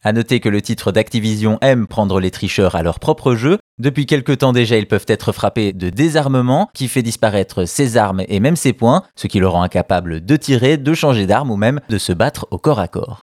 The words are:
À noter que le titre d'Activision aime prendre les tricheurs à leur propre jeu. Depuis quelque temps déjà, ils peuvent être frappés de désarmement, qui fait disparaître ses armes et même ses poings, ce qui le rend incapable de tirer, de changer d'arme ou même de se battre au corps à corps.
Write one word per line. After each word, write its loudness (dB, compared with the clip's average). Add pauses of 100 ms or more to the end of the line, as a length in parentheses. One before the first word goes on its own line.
À 2
noter 0
que 0
le 0
titre -4
d'Activision 0
aime 2
prendre 0
les 0
tricheurs -2
à 0
leur -2
propre 0
jeu. 2 (220)
Depuis 0
quelque 0
temps 2
déjà, 2
ils 2
peuvent -2
être 0
frappés 0
de -4
désarmement, 0
qui -6
fait -2
disparaître -2
ses -2
armes 2
et 0
même 2
ses 0
poings, 2 (120)
ce -8
qui 0
le 4
rend 2
incapable -2
de 2
tirer, 2
de -2
changer 0
d'arme 2
ou -2
même 0
de -2
se -2
battre -2
au -6
corps 0
à -4
corps. -8